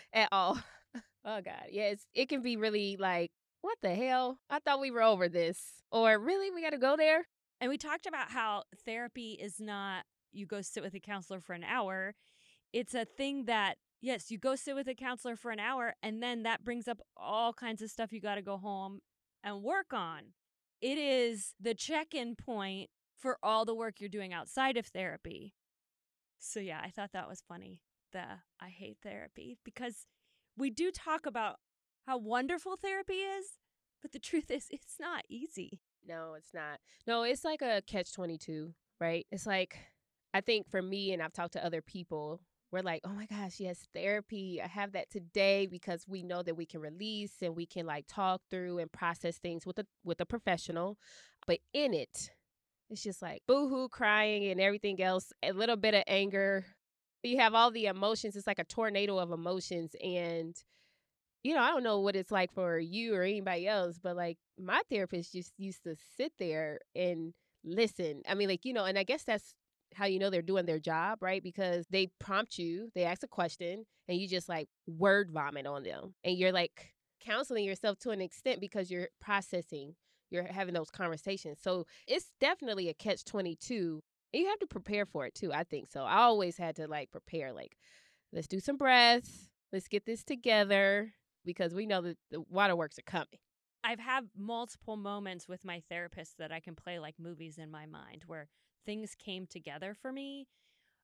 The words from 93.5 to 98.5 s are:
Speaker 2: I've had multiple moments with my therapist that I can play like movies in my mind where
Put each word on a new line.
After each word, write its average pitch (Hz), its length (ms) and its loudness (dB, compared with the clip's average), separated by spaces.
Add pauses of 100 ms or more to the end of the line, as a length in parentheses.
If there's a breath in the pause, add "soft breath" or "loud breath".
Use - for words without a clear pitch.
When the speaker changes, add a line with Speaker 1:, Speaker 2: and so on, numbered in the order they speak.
Speaker 2:
I've 226 180 -2
had 254 360 -2
multiple 226 600 -6
moments 202 520 -8
with - 160 -12
my 170 240 -10
therapist 175 500 -10
that 160 140 -8
I 160 80 -8
can 165 140 -14
play 175 240 -10
like 156 200 -12
movies 165 380 -12
in 156 140 -14
my 151 160 -16
mind 151 400 -18
where 156 220 -12 (360)